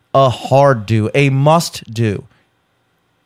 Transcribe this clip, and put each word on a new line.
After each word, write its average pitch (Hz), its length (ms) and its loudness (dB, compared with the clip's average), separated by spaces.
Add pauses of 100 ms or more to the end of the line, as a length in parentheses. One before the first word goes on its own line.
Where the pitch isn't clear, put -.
(140)
a 135 160 2
hard 131 560 0
do, 107 280 -2
a 139 160 0
must 143 640 -2
do. 110 320 -4 (1000)